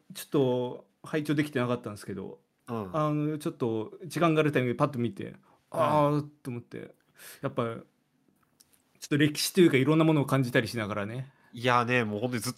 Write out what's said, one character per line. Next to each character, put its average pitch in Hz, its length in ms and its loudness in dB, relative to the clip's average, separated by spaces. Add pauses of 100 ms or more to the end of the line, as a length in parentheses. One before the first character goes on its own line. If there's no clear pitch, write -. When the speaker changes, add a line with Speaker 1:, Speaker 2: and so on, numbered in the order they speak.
(140)
Speaker 1:
ち - 100 -14
ょ - 40 -
っ - 20 -20
と 127 580 0 (160)
拝 156 200 -4
聴 151 100 0
で 147 120 2
き 147 60 -12
て 131 80 -2
な 123 80 0
か 123 80 0
っ 120 60 -6
た 113 80 -10
ん 104 40 -10
で 101 40 -12
す - 80 -16
け 104 80 -8
ど、 95 260 -12 (280)
Speaker 2:
う 120 60 -8
ん。 104 200 -6
Speaker 1:
あ 151 180 0
の、 151 280 -2
ち 170 80 -6
ょ - 40 -2
っ - 20 -12
と 110 400 -4 (120)
時 147 140 -8
間 160 160 4
が 156 60 2
あ - 20 4
る 151 80 2
タ 147 80 2
イ - 40 0
ミ 123 40 0
ン - 20 -
グ 120 40 0
で - 40 -6
パ 147 80 2
ッ - 40 0
と 127 100 -8
見 113 140 -2
て、 117 120 -12
Speaker 2:
う 113 40 -12
ん。 - 80 -20 (340)
Speaker 1:
あ 151 400 2
ー 147 160 0 (160)
と 127 80 -8
思 120 80 -8
っ - 20 -18
て、 - 320 -16 (480)
や 135 80 -4
っ 139 40 -16
ぱ、 117 240 -4 (1200)
ち - 60 -18
ょ - 0 -
っ - 40 -12
と 151 80 2
歴 147 220 2
史 - 140 -4
と 190 80 6
い 170 60 10
う 113 40 6
か、 - 60 4
い 131 80 4
ろ 156 100 4
ん 160 40 4
な 160 60 6
も 160 80 6
の 147 80 4
を 135 40 2
感 135 180 2
じ 120 80 -4
た 135 80 4
り 110 80 0
し 117 100 -6
な 107 100 -4
が 104 80 -4
ら 101 100 -4
ね。 127 260 -10 (220)
Speaker 2:
い 117 100 -12
や 120 220 4
ね、 123 180 2
も 104 140 -4
う - 20 -4
本 123 120 -2
当 123 60 -4
に 104 40 -4
ず 113 100 -4
っ - 60 -6